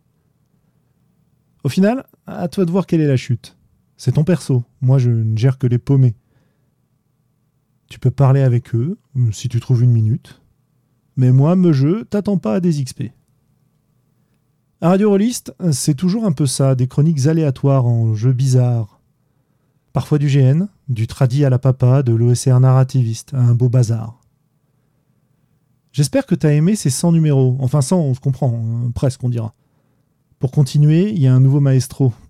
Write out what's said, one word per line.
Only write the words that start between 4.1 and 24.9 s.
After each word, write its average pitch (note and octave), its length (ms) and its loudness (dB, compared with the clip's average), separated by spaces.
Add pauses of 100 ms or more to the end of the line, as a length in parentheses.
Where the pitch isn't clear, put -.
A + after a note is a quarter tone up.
ton D3 120 0
perso, C#3 400 -2 (160)
moi C3 180 2
je A#2+ 120 0
ne A2+ 260 -2
gère C3 220 0
que - 80 -2
les A#2+ 120 0
paumés. C3 380 2 (1700)
Tu - 100 -20
peux B2+ 120 0
parler C3+ 300 2
avec B2 340 0
eux, C#3 240 -4 (340)
si - 160 -10
tu A#2 120 -4
trouves A#2+ 220 0
une B2 100 4
minute. A2 500 -2 (720)
Mais B2+ 160 2
moi, C#3+ 240 4
me F3+ 160 4
jeu, D3+ 320 0
t'attends G#3 340 -4
pas G#3+ 160 -4
à G3 60 -2
des E3+ 200 -2
X C3 120 -8
P. B2 200 -12 (1700)
À E3 100 0
Radio G3+ 200 2
Rolliste, G#3 440 -2 (180)
c'est C#3+ 220 -2
toujours F#3 300 -2
un G3 80 0
peu C#3+ 140 -2
ça, C3+ 280 0
des B2+ 120 0
chroniques C#3+ 400 0
aléatoires C#3 600 0
en A#2 280 0
jeux A#2 200 0
bizarres. B2 680 -2 (960)
Parfois D3 240 -2
du D3 100 0
G C#3 120 2
N, D3 280 2 (200)
du A2+ 180 -4
tradi C3 380 -2
à C#3 60 2
la B2 80 2
papa, B2+ 440 2
de A#2+ 100 0
l'O A#2 180 2
S A#2+ 160 -2
R B2+ 140 4
narrativiste, C3 720 0
un B2 220 2
beau A#2+ 160 0
bazar. A2+ 500 -2 (1700)